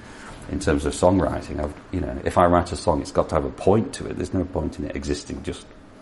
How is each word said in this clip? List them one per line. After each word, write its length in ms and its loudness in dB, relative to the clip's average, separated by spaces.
In 100 -4
terms 260 2
of 80 0
songwriting, 720 2
I've, 100 -4
you 100 -2
know, 220 -4
if 140 0
I 100 8
write 240 4
a 40 -6
song, 260 2
it's 100 -8
got 180 2
to 60 -2
have 100 2
a 60 -2
point 420 2
to 140 -8
it. 100 -8
There's 160 -4
no 120 0
point 340 -4
in 60 -4
it 100 -8
existing 480 -6
just 220 -8